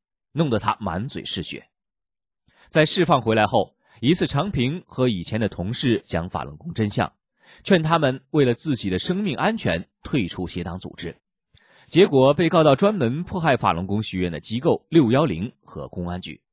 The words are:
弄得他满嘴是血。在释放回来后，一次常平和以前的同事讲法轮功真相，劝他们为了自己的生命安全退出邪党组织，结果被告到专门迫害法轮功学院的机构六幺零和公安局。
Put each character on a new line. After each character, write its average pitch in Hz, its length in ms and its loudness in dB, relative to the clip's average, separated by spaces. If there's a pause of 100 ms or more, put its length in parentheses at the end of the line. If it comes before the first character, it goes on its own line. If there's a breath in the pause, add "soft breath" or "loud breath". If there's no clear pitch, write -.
(320)
弄 147 180 -2
得 110 80 0
他 - 200 -2
满 98 300 -6
嘴 - 160 -12
是 - 180 -8
血。 - 240 -12 (1000 soft breath)
在 156 160 4
释 175 180 0
放 151 180 4
回 110 140 2
来 107 120 4
后， 101 280 0 (260 soft breath)
一 123 120 4
次 175 140 0
常 151 240 -2
平 147 360 -2
和 127 220 0
以 98 140 -2
前 107 180 -6
的 107 80 0
同 92 240 -6
事 120 320 0
讲 85 240 -4
法 76 160 -8
轮 71 140 -14
功 165 160 -12
真 107 140 0
相， 101 220 -2 (540 soft breath)
劝 180 180 4
他 160 160 2
们 135 320 0
为 147 140 4
了 123 80 4
自 135 240 -2
己 101 140 -4
的 92 80 0
生 185 240 -2
命 185 140 -2
安 208 200 -2
全 90 320 -2 (140)
退 107 260 -2
出 90 180 -8
邪 87 180 -6
党 85 140 -8
组 - 180 -14
织， 80 180 -10 (680 soft breath)
结 180 220 6
果 135 260 6
被 165 160 2
告 165 160 4
到 143 100 6
专 202 200 2
门 143 300 -2
迫 - 140 -8
害 151 200 2
法 95 160 2
轮 87 120 -6
功 101 160 -2
学 92 180 -4
院 87 120 -2
的 76 80 -8
机 110 180 -6
构 131 300 0
六 143 240 4
幺 143 140 2
零 95 260 -4 (100)
和 - 260 -14
公 87 200 -8
安 90 100 -8
局。 87 220 -14 (120)